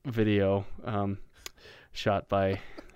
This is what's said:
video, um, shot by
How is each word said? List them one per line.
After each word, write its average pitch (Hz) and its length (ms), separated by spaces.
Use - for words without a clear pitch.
video, 101 600
um, 101 320
shot - 380
by 98 300